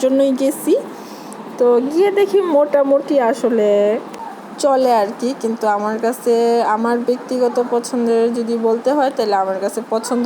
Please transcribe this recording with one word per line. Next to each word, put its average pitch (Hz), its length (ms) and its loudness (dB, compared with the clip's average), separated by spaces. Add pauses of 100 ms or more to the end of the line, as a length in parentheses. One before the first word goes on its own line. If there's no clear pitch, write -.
জন্যই 269 280 2 (100)
গেছি। 285 320 0 (840)
তো 247 60 2 (260)
গিয়ে 370 180 2 (100)
দেখি 392 200 2 (160)
মোটামুটি 285 600 2 (160)
আসলে 226 380 0 (920)
চলে 262 280 2 (100)
আর 202 80 -2 (100)
কি, 240 100 -2 (120)
কিন্তু 226 240 -4 (120)
আমার 214 180 -4 (100)
কাছে, 240 280 0 (420)
আমার 233 220 0 (100)
ব্যক্তিগত 247 500 0 (160)
পছন্দের 240 480 0 (160)
যদি 233 180 -2 (120)
বলতে 233 300 0
হয়, 277 180 2
তাহলে 214 280 0
আমার 190 200 -2
কাছে 208 160 -4 (140)
পছন্দ 233 320 -2